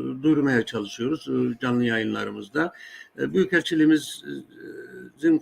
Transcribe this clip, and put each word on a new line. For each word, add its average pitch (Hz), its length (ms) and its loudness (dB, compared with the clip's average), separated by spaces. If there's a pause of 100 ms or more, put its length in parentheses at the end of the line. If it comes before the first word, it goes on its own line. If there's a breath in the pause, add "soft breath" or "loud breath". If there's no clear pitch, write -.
(240)
duyurmaya 139 420 4
çalışıyoruz, 120 640 -6
e, 127 320 -2
canlı 123 220 0
yayınlarımızda. 107 880 -2 (460 loud breath)
E, 139 140 -4
Büyükelçiliğimizin 156 2000 0